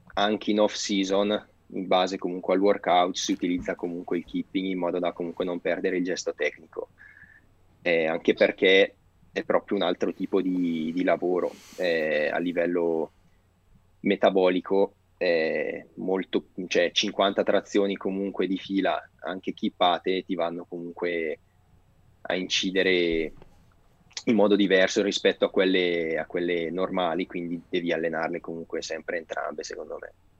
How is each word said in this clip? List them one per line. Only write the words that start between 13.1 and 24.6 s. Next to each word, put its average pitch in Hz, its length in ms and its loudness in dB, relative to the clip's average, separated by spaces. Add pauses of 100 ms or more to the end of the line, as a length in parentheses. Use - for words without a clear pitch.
metabolico, 95 960 2 (220)
eh, 80 800 0
molto, 95 520 -2 (200)
cioè 87 260 2
cinquanta 101 520 0
trazioni 98 520 0
comunque 95 520 -4
di 92 100 -2
fila, 92 420 0 (200)
anche 92 340 -8
chippate, 92 680 0
ti 95 100 -4
vanno 85 300 -4
comunque 85 760 -4 (840)
a - 120 -2
incidere 90 960 2 (920)
in 123 100 2
modo 101 200 6
diverso 95 480 4